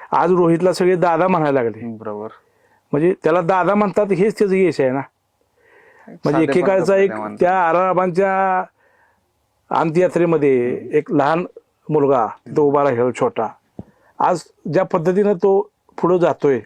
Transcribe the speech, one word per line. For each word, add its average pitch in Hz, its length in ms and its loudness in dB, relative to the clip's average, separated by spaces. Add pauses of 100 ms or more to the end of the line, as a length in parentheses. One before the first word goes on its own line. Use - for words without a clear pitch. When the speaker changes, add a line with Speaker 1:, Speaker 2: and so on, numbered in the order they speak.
(120)
Speaker 1:
आज 160 200 2
रोहितला 175 400 2
सगळे 185 240 0
दादा 170 320 0
म्हणायला 147 340 0
लागले. 113 240 -6
Speaker 2:
बरोबर. 107 420 -10 (640)
Speaker 1:
म्हणजे 156 220 0 (100)
त्याला 170 160 2
दादा 180 340 0
म्हणतात 208 380 0
हेच 196 260 0
त्याचं 196 160 2
यश 180 260 2
आहे 131 100 2
ना. 139 100 -4 (1040)
म्हणजे - 260 -4
Speaker 2:
साधेपण 156 180 0
Speaker 1:
एकेकाळचा 185 340 0
Speaker 2:
जपलं 196 120 2
Speaker 1:
एक 196 140 2
Speaker 2:
त्या 107 80 -8
माणसाने. 107 220 -10
Speaker 1:
त्या 185 200 2
आराबांच्या 185 1040 0 (1040)
अंत्ययात्रेमध्ये 151 1080 0
Speaker 2:
हम्म. - 140 -12
Speaker 1:
एक 151 200 -2
लहान 156 320 0 (460)
मुलगा 139 360 2
तिथं 127 360 -4
Speaker 2:
हम्म. 147 60 4
Speaker 1:
उभा 143 160 2
राहिला 123 260 0 (100)
छोटा, 113 260 -2 (720)
आज 160 240 0 (300)
ज्या - 120 0
पद्धतीनं 185 480 0
तो 196 380 0 (320)
पुढं 180 160 2
जातोय 139 480 0